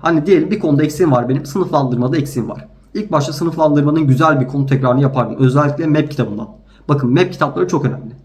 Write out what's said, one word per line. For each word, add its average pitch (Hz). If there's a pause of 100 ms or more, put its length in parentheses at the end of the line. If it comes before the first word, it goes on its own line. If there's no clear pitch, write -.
hani 160
diyelim 185
bir 214
konuda 151
eksiğim 151
var 120
benim, 131
sınıflandırmada 135
eksiğim 123
var. - (260)
İlk 208
başta 151
sınıflandırmanın 156
güzel 143
bir 123
konu 139
tekrarını 131
yapardım. 131
Özellikle 143
mep 151
kitabından. 107 (400)
Bakın 135
mep 180
kitapları 175
çok 160
önemli. - (120)